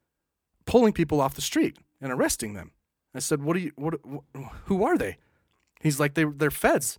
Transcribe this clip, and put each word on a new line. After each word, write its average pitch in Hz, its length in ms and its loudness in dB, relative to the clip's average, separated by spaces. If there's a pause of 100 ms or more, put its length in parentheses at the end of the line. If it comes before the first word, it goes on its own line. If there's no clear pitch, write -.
(680)
pulling 226 260 6
people 151 280 0
off 135 140 0
the - 60 -12
street - 380 -2 (220)
and 135 120 -6
arresting 123 420 -2
them." 92 160 -12 (440)
I 131 60 -8
said, 147 220 -2
"What 156 120 0
do 185 60 0
you, 170 160 -6
what, 160 180 -4 (100)
wh-, 139 340 -14 (280)
who 196 180 2
are 330 140 4
they?" 101 200 -4 (640)
He's 147 200 0
like, 143 140 2
"They, 165 100 4
they're 147 260 0
feds. - 480 0